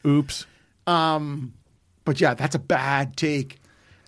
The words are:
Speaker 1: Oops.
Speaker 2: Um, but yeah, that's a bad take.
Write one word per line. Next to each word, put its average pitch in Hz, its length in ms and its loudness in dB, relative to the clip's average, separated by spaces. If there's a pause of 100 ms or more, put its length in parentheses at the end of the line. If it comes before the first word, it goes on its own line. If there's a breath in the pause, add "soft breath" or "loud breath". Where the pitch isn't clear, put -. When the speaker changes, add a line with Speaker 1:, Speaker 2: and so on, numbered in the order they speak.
Speaker 1:
Oops. 143 420 2 (400)
Speaker 2:
Um, 151 680 0 (520)
but 147 160 0
yeah, 131 140 4
that's 139 200 -2
a 156 60 -4
bad 139 560 0
take. 143 420 -4 (500)